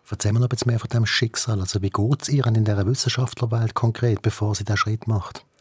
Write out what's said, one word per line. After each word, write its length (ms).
Erzähl 240
mir 60
noch 80
ein 20
bisschen 200
mehr 80
von 120
dem 160
Schicksal. 540
Also 200
wie 80
geht's 400
ihr 140
denn 140
in 100
dieser 200
Wissenschaftlerwelt 880
konkret, 480
bevor 340
sie 100
den 120
Schritt 300
macht? 400